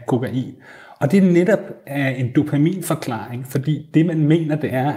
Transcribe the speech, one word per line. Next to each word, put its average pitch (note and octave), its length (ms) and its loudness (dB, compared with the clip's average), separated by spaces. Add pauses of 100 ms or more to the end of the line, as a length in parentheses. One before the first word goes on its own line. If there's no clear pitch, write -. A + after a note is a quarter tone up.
kokain. B2+ 460 -2 (460)
Og C3+ 120 0
det G3 60 6
er F#3 140 6
netop, F3+ 280 4 (380)
øh, C3+ 220 -2
en A#2+ 160 -2
dopaminforklaring, C#3+ 1120 -2
fordi D3+ 460 -4
det, E3 120 4
man D#3+ 220 0
mener, D#3 280 2
det C#3+ 180 -4
er, C#3 240 -2